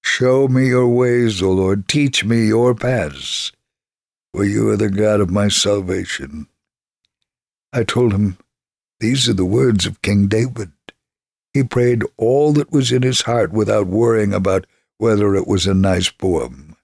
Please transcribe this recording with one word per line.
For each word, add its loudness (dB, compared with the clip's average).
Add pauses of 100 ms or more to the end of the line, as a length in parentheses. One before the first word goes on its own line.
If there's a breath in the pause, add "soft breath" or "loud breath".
Show 2
me 2
your 2
ways, 2
O 2
Lord. 0
Teach -2
me 0
your 2
paths, -6 (840)
for -2
you 0
are 0
the -2
God 0
of 0
my 0
salvation." -4 (1200)
I -2
told 0
him, 0 (640)
"These -2
are 0
the 0
words 0
of -10
King 2
David." -2 (840)
He 0
prayed 0 (140)
all 2
that 0
was 0
in 0
his 0
heart -2
without 0
worrying 0
about 0 (320)
whether 2
it -2
was 0
a 0
nice 2
poem. -4